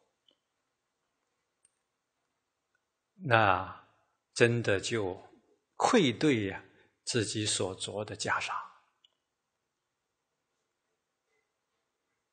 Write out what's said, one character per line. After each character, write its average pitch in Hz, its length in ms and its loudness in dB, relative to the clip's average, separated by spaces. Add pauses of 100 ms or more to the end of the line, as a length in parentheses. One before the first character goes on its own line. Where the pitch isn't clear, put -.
(3250)
那 98 640 2 (440)
真 120 300 4
的 101 160 0
就 98 500 -6 (460)
愧 165 380 4
对 117 320 2
呀， - 180 -8 (400)
自 98 220 -2
己 107 200 -4
所 95 300 -4
着 101 300 -8
的 101 100 -12
袈 - 260 -4
裟。 - 120 -8 (3750)